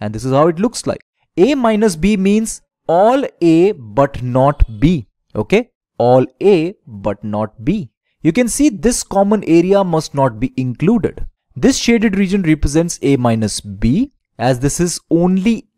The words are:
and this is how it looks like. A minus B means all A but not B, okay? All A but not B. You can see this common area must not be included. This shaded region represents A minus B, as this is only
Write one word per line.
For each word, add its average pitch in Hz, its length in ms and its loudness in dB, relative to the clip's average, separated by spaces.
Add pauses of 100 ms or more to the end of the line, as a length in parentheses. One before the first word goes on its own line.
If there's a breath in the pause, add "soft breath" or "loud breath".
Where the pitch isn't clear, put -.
and 107 120 -8
this 107 120 -10
is 131 80 -2
how 143 160 4
it 165 100 -2
looks 220 300 -4
like. - 120 -6 (360)
A 226 180 4
minus 220 400 0
B 190 220 0
means 208 460 0 (260)
all 220 360 2 (160)
A 170 300 4
but 135 540 -2
not 123 560 0
B, 151 260 2 (300)
okay? 190 340 0 (260)
All 127 300 2 (160)
A 180 320 2 (120)
but 101 360 -8
not 107 420 -6
B. 165 260 -4 (320)
You 160 100 0
can 240 160 0
see 277 200 0
this 214 360 -2
common 202 400 0
area 185 400 2
must 165 300 -4
not 131 260 -2
be 127 160 -4
included. 135 680 -2 (300)
This 220 220 2
shaded 226 400 0
region 196 260 0
represents 156 600 0
A 139 140 2
minus 113 440 -2
B, 113 520 -2 (260)
as 123 200 0
this 139 220 -2
is 175 280 -4
only 185 680 0